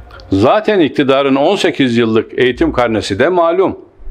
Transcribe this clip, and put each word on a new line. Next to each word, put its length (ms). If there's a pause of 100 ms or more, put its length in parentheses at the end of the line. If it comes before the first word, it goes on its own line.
(320)
Zaten 480
iktidarın 560
on 200
sekiz 420
yıllık 420
eğitim 340
karnesi 460
de 100
malum. 500 (320)